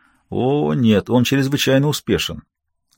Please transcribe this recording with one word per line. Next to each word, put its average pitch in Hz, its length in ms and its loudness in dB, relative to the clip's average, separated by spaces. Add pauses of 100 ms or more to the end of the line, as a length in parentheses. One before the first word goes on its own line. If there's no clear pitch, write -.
(300)
О, 143 440 -2
нет, 110 360 2
он 120 140 4
чрезвычайно 135 640 0
успешен. 85 560 -4 (540)